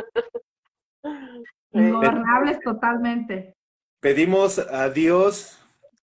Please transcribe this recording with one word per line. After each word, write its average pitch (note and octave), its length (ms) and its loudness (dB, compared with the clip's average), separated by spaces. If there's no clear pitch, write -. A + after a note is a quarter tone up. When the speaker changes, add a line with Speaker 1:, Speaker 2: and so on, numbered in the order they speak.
Speaker 1:
<laughs> C4 420 -14
Sí. G#3+ 60 0
Speaker 2:
Ingobernables A3+ 800 2
totalmente. A#3 960 -4
Speaker 3:
Pedimos F#3 580 2
a C3+ 300 -2
Dios F3 680 0